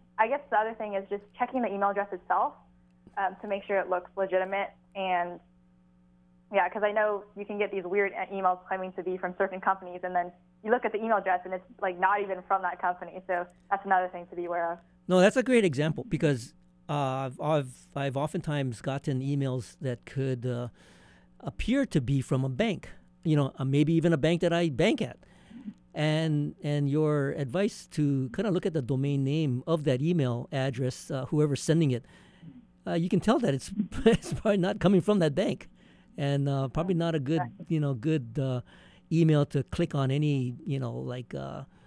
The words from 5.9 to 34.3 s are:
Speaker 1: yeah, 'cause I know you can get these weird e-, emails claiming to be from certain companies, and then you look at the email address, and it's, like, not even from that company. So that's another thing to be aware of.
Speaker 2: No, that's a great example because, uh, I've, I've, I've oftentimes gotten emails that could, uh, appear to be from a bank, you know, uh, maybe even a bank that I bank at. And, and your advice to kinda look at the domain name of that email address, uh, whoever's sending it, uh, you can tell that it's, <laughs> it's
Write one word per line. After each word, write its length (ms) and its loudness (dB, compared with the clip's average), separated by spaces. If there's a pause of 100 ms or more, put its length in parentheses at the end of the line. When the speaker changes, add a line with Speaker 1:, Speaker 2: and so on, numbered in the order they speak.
Speaker 1:
yeah, 160 2
'cause 140 -6
I 100 2
know 320 0 (120)
you 80 -10
can 140 -8
get 120 0
these 140 -6
weird 280 0
e-, 220 -8
emails 320 0
claiming 280 -6
to 80 -8
be 140 -4
from 200 -6
certain 240 -2
companies, 420 -2
and 140 -4
then 160 -2 (320)
you 80 0
look 120 2
at 80 0
the 60 -2
email 200 0
address, 260 -2
and 100 -8
it's, 100 -8 (160)
like, 200 -4
not 200 2
even 220 -6
from 200 -2
that 180 -6
company. 480 -6
So 180 -2 (240)
that's 140 -2
another 240 2
thing 180 -12
to 100 -16
be 100 -4
aware 260 -2
of. 60 -10 (280)
Speaker 2:
No, 140 4
that's 160 6
a 60 2
great 220 4
example 440 0
because, 460 0 (340)
uh, 40 -4 (340)
I've, 140 -10
I've, 540 -2
I've 220 -2
oftentimes 640 -2
gotten 400 -2
emails 600 0
that 240 -4
could, 420 -2
uh, 220 -2 (720)
appear 460 0
to 140 2
be 200 0
from 240 0
a 40 -2
bank, 400 -2 (340)
you 140 4
know, 220 2
uh, 60 -2
maybe 280 4
even 200 4
a 40 4
bank 240 2
that 120 2
I 180 2
bank 300 2
at. 180 -6 (760)
And, 680 0
and 260 0
your 420 2
advice 640 -2
to 420 0
kinda 160 0
look 160 0
at 60 -2
the 100 0
domain 420 0
name 420 0
of 180 0
that 180 2
email 500 0
address, 580 -2
uh, 160 -4
whoever's 360 2
sending 300 4
it, 120 -4 (840)
uh, 80 -2
you 140 0
can 120 2
tell 200 4
that 140 2
it's, 160 -6 (180)
<laughs> 180 -2
it's 260 4